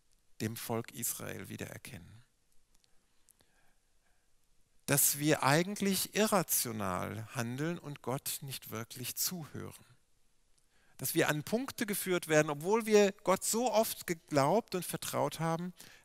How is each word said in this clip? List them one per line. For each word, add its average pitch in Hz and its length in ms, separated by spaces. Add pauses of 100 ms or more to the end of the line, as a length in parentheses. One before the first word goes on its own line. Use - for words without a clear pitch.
(400)
dem 113 160
Volk 117 360
Israel 101 560
wiedererkennen. 104 760 (2500)
Dass 143 340
wir 147 240
eigentlich 185 720
irrational 110 1200
handeln 131 420
und 143 240
Gott - 380
nicht 135 320
wirklich 117 420
zuhören. 120 720 (1120)
Dass - 160
wir 143 160
an 151 140
Punkte 247 420
geführt 185 420
werden, 156 220
obwohl 185 340
wir 208 280 (120)
Gott 185 180
so 233 300
oft 220 340
geglaubt 160 680
und 180 100
vertraut 139 560
haben, 165 320 (320)